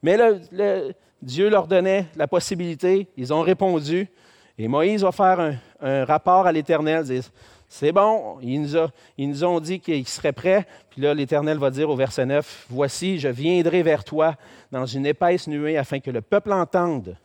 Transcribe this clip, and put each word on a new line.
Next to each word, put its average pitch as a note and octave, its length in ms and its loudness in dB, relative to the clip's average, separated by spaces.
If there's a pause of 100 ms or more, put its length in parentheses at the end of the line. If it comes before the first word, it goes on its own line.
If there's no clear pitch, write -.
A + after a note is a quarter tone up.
Mais E3+ 140 4
le, A3 240 4 (120)
le, F#3+ 420 -2 (260)
Dieu D3 300 0
leur F#3+ 160 4
donnait F#3+ 400 2 (100)
la - 120 -2
possibilité, F3+ 880 -2
ils B2+ 160 -4
ont D#3 100 2
répondu, F3 680 0 (500)
et A2 100 -4
Moïse F3+ 340 2
va F#3 100 2
faire F#3 260 2
un, D#3 160 -2 (260)
un C3+ 240 0
rapport F3+ 420 4
à F3 60 4
l'Éternel, D#3 520 0
dire, « B2+ 200 -4 (440)
C'est D3 220 -2
bon, F#3 500 2
ils B2+ 220 -4
nous D3 140 -2
a, D#3+ 160 0 (260)
ils C#3 100 -4
nous C#3+ 140 -4
ont F3 160 2
dit E3 220 -6
qu'ils C#3 260 -4
seraient - 260 -4
prêts. » F#3 320 0 (260)
Puis C3 120 -10
là, D3 100 2
l'Éternel D3+ 460 0
va C#3 120 2
dire D3 200 -2
au C#3 60 -2
verset C3 280 -2
neuf, « C#3+ 460 -4
Voici, D3 480 -4
je C#3 100 -4
viendrai E3 540 0
vers D#3 220 0
toi D#3 320 -2 (340)
dans C3 160 -6
une C3+ 180 -6
épaisse F3 440 0
nuée D3+ 280 -2
afin C#3 220 -4
que B2+ 140 -8
le A#2+ 80 -4
peuple G3+ 320 -2
entende E3+ 720 -2